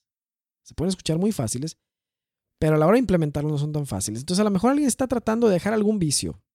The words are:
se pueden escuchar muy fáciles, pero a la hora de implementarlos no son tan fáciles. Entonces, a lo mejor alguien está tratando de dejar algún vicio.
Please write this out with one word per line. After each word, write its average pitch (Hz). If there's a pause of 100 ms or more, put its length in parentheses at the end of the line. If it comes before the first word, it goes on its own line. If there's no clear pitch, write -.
(600)
se -
pueden 165
escuchar 165
muy 202
fáciles, 131 (840)
pero 156
a -
la 151
hora 196
de 262
implementarlos 156
no 151
son 151
tan 147
fáciles. 107
Entonces, 180
a 214
lo 214
mejor 202
alguien 285
está 254
tratando 233
de 202
dejar 202
algún 214
vicio. 139 (140)